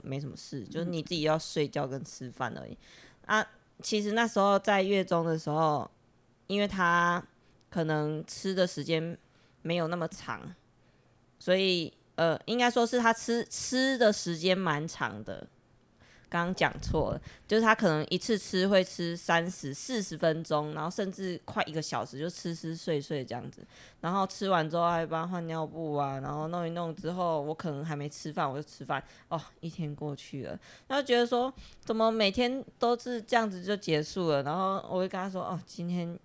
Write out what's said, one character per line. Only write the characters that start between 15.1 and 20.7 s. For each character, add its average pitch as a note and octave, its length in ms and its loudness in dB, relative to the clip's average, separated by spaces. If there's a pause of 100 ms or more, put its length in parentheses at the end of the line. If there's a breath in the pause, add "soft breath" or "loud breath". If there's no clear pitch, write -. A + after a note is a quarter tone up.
的。 - 240 -12 (840 soft breath)
刚 F3 180 0
刚 F#3 80 -2
讲 D3+ 260 2
错 B2+ 300 0
了， - 100 -4 (260 soft breath)
就 G#3 80 2
是 A3 60 6
他 A3 140 6
可 G#3+ 120 2
能 D#3 220 4
一 F3+ 80 0
次 A3 180 0
吃 F#3 320 0
会 G3 160 6
吃 E3+ 320 -4
三 E3+ 320 2
十、 D3+ 240 -6
四 A3 300 -4
十 E3+ 160 -6
分 D#3+ 260 2
钟， D3+ 300 -2